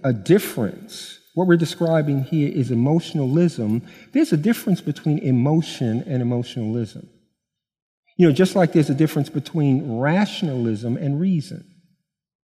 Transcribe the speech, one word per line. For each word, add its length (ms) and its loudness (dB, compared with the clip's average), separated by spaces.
a 80 0
difference. 1080 -2
What 120 0
we're 100 8
describing 680 0
here 280 0
is 200 -2
emotionalism. 1120 0
There's 200 2
a 40 4
difference 440 0
between 380 -2
emotion 880 0
and 160 -2
emotionalism. 840 -6
You 100 8
know, 60 6
just 220 2
like 180 2
there's 160 4
a 60 0
difference 340 0
between 720 -2
rationalism 960 -2
and 240 -2
reason. 420 -4